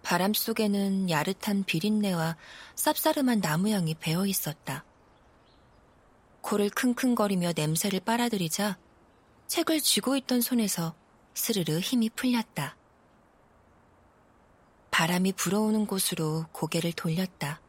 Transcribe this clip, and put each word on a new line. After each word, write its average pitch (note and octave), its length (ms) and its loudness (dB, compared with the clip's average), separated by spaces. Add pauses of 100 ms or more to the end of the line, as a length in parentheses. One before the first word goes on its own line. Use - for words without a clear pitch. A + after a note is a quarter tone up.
바람 F#3 300 2
속에는 G3 760 0
야릇한 F#3+ 560 0
비린내와 F3+ 720 0 (380)
쌉싸름한 B3 680 2
나무향이 E3+ 540 0
배어 E3+ 300 0
있었다. D3+ 600 -6 (1500)
코를 G3+ 300 0
킁킁거리며 A3 880 2
냄새를 D#3+ 420 0
빨아들이자 G#3 800 0 (680)
책을 D#4+ 340 0
쥐고 B3 340 0
있던 B3+ 240 0
손에서 G3+ 560 -2 (380)
스르르 E3+ 460 -2
힘이 A3+ 300 0
풀렸다. A3+ 680 -2 (2250)
바람이 F3+ 420 2
불어오는 G#3+ 540 2
곳으로 D#3+ 640 -2
고개를 E3+ 400 -2
돌렸다. D#3+ 760 -4